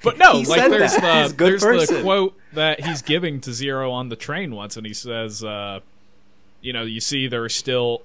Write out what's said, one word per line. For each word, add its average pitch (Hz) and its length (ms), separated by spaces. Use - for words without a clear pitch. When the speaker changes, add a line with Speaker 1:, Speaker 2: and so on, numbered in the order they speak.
Speaker 1:
but 226 160
no, 359 200
Speaker 2:
He - 60
Speaker 1:
like, - 160
Speaker 2:
said - 100
Speaker 1:
there's 185 260
Speaker 2:
that. - 40
Speaker 1:
the, 160 220
Speaker 2:
He's 139 100
a - 20
good 185 260
Speaker 1:
there's - 0
the 165 60
Speaker 2:
person. 139 80
Speaker 1:
quote 190 360
that 156 320
he's 156 180
giving 156 400
to 127 120
Zero 131 360
on 123 200
the 117 60
train 151 380
once, 104 220
and 110 100
he 107 60
says, 113 500
uh, 101 380
you 123 140
know, 117 80
"You 113 180
see, 135 260
there 120 180
are 117 40
still," 120 560